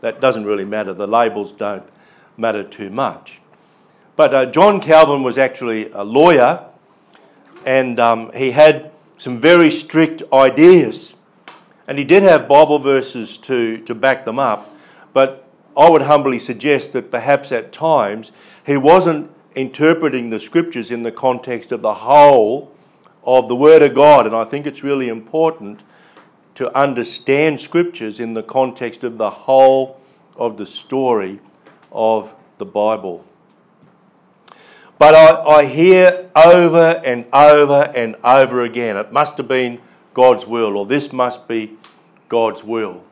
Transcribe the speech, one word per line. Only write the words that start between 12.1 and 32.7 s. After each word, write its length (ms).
have 240
Bible 320
verses 580
to, 400
to 180
back 300
them 120
up, 320
but 320
I 140
would 140
humbly 360
suggest 540
that 160
perhaps 420
at 200
times 600
he 100
wasn't 560
interpreting 720
the 100
scriptures 520
in 120
the 80
context 600
of 100
the 140
whole 760
of 240
the 80
Word 260
of 140
God. 300
And 100
I 80
think 220
it's 180
really 240
important 720
to 220
understand 840
scriptures 580
in 140
the 100
context 600
of 140
the 120
whole 680
of 220
the 80
story 760
of 420
the 80
Bible. 580